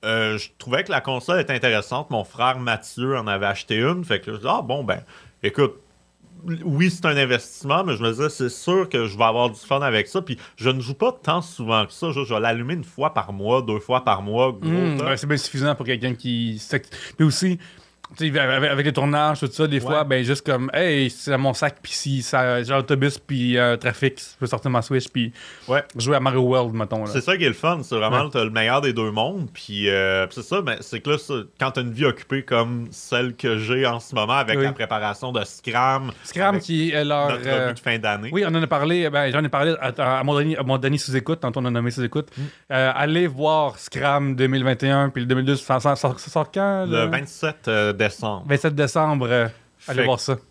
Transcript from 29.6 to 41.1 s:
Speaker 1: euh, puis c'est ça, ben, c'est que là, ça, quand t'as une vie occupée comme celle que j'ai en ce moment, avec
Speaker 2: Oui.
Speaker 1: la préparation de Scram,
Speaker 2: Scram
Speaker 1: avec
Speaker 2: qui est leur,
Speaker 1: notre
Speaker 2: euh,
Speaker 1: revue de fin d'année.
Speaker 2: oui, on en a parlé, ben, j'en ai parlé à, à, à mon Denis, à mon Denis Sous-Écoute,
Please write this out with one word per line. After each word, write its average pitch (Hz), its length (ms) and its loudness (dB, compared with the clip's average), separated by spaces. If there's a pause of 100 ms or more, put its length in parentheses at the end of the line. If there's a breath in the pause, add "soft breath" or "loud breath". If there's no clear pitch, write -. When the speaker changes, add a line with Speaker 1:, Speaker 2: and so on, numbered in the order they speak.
Speaker 1:
euh, 95 380 2
puis 92 80 -10
c'est 123 120 -10
ça, 190 140 0
ben, 131 200 -2
c'est - 200 -8
que - 80 -6
là, 151 80 2
ça, 147 160 -6 (260)
quand 135 120 0
t'as 131 100 -4
une 120 120 -4
vie 127 120 -2
occupée 135 380 0
comme 117 480 0
celle 123 440 -2
que 117 220 0
j'ai 123 300 0
en 117 120 0
ce - 160 -14
moment, 113 200 2
avec 139 240 2
Speaker 2:
Oui. 139 60 2
Speaker 1:
la 139 80 0
préparation 110 600 -4
de 123 120 -2
Scram, 131 680 0 (100)
Speaker 2:
Scram 196 340 0
Speaker 1:
avec - 80 -4
Speaker 2:
qui 160 260 -2
est 147 160 0
leur, 143 240 0
Speaker 1:
notre 123 180 -4
Speaker 2:
euh, 135 160 2
Speaker 1:
revue 123 100 -2
de 120 60 -14
fin 120 180 0
d'année. 107 320 -2
Speaker 2:
oui, 190 160 0
on 160 80 0
en 165 80 2
a 160 40 0
parlé, 160 420 2
ben, 143 240 0
j'en 143 100 2
ai 151 60 0
parlé 147 320 2
à, 131 60 -4 (100)
à, 131 220 2
à 135 40 0
mon 143 140 0
Denis, 151 200 2
à 143 80 -4
mon 131 120 2
Denis 135 220 0
Sous-Écoute, 139 420 -2